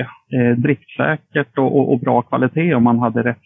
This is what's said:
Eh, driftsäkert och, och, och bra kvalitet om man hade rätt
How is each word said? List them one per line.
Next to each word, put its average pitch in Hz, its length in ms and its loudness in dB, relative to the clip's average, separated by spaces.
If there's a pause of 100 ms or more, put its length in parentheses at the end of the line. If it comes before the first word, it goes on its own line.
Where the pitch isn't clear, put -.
(340)
Eh, 120 240 2
driftsäkert 143 1000 -4
och, 131 220 0
och, 135 140 0
och 123 60 0
bra 120 220 0
kvalitet 135 540 -2
om 120 80 2
man 117 160 4
hade 117 240 -2
rätt 120 220 -4